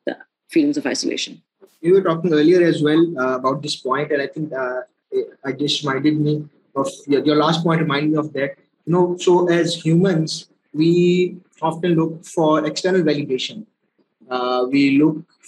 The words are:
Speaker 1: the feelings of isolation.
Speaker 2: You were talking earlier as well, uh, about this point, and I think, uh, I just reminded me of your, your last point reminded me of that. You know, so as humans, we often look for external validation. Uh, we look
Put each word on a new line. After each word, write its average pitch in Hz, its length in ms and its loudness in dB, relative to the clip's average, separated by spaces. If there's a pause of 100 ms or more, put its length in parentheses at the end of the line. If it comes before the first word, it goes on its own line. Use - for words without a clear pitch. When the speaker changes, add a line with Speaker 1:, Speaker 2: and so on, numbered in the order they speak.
Speaker 1:
the - 100 -6 (320)
feelings 147 280 0
of 143 100 -6
isolation. - 560 -6 (380)
Speaker 2:
You 170 140 4
were 196 80 4
talking 170 300 0
earlier 170 320 4
as 151 160 2
well, 156 380 2
uh, 131 160 -2
about 131 280 -2
this 143 120 -8
point, 143 380 -4
and 143 100 0
I 143 60 -6
think, 151 240 -8
uh, 127 300 -6 (640)
I 139 60 -6
just 143 320 -4
reminded 147 380 0
me 151 280 -2 (280)
of 139 120 -2 (200)
your, 135 160 2
your 151 120 2
last 165 280 0
point 165 160 2
reminded 147 320 -2
me 156 60 0
of 151 160 -6
that. 139 220 -6 (300)
You 156 60 -2
know, 175 260 2
so 175 300 2
as 170 260 0
humans, 165 720 0 (260)
we 175 680 2 (220)
often 165 360 0
look 160 280 0
for 156 400 2
external 180 380 0
validation. 131 640 -2 (640)
Uh, 127 400 -2
we 139 280 4
look 156 260 2 (240)